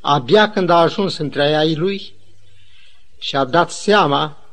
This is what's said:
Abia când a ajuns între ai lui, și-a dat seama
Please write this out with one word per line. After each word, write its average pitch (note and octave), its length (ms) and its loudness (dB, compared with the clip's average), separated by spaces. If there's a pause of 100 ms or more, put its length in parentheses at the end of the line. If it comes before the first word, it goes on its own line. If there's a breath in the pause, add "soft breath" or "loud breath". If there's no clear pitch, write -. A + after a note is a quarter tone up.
Abia D3 500 4
când F#3 180 0
a E3+ 100 6
ajuns E3 380 2
între D3 380 0
ai D#3 200 2
lui, G3 380 -4 (1040 soft breath)
și-a C#3 260 -2
dat E3 260 2
seama D3+ 680 2 (160)